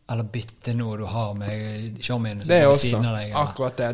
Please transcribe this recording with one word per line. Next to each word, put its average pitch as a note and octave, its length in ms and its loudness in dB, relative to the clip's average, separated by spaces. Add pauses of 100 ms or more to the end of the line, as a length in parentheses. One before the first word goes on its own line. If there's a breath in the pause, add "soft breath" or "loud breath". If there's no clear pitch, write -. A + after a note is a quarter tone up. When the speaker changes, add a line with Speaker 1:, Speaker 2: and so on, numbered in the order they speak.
Speaker 1:
Eller A2+ 200 -2
bytte - 480 -6
noe A2 220 -4
du G#2+ 100 -6
har G#2+ 240 -4
med G#2+ 640 -6 (100)
showmien A2+ 380 -2
som D#3 80 -6
Speaker 2:
Det F3 80 8
er - 20 8
Speaker 1:
er C#3+ 60 8
ved C#3+ 80 8
Speaker 2:
også C3+ 160 4
Speaker 1:
siden A#2 180 2
av A2+ 80 -2
deg, G#2 140 -6
eller? C#3+ 100 0
Speaker 2:
akkurat C3 360 -2
det. B2 160 0